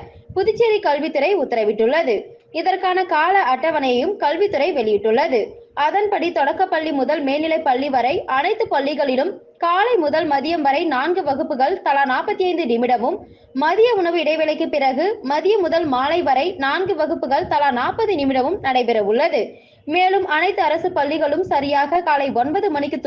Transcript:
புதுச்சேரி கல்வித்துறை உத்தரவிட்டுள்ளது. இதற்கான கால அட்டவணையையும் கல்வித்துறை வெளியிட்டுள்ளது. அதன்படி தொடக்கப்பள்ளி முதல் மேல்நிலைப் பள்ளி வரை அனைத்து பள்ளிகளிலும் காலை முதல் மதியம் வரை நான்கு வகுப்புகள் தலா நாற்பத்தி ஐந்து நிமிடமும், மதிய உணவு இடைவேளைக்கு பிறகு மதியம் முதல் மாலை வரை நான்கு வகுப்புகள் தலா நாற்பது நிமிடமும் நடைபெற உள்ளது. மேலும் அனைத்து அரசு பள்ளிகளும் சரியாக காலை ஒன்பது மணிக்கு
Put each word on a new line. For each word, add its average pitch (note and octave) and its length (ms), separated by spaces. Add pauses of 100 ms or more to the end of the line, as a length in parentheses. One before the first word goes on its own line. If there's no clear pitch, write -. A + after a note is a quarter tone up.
(380)
புதுச்சேரி G#4+ 500
கல்வித்துறை D4 420 (120)
உத்தரவிட்டுள்ளது. A#3 760 (440)
இதற்கான F#4 380 (160)
கால E4 220 (160)
அட்டவணையையும் C#4 720
கல்வித்துறை D#4 440 (100)
வெளியிட்டுள்ளது. A3 640 (440)
அதன்படி F4+ 520
தொடக்கப்பள்ளி D#4+ 640
முதல் C#4+ 280
மேல்நிலைப் D#4+ 400
பள்ளி C4+ 280
வரை B3 180 (240)
அனைத்து G4+ 280 (100)
பள்ளிகளிலும் C#4+ 580 (320)
காலை G4 300 (100)
முதல் D#4 260
மதியம் D4 360
வரை C#4 140 (120)
நான்கு E4 360
வகுப்புகள் C4+ 460 (120)
தலா C#4 260
நாற்பத்தி G4 360
ஐந்து E4+ 220
நிமிடமும், B3 460 (460)
மதிய G4 260 (120)
உணவு E4+ 220
இடைவேளைக்கு D#4 520
பிறகு C4+ 320 (240)
மதியம் F4+ 340
முதல் E4 300
மாலை C#4+ 340
வரை C4+ 180 (180)
நான்கு F4 360
வகுப்புகள் D4+ 520
தலா C#4+ 180 (100)
நாற்பது F#4+ 400
நிமிடமும் C4+ 460
நடைபெற A#3+ 340 (100)
உள்ளது. C#4 320 (520)
மேலும் F#4+ 320 (100)
அனைத்து F#4 320
அரசு E4+ 300
பள்ளிகளும் D4+ 540
சரியாக C#4+ 560
காலை C#4 200 (140)
ஒன்பது F#4+ 340
மணிக்கு C#4+ 300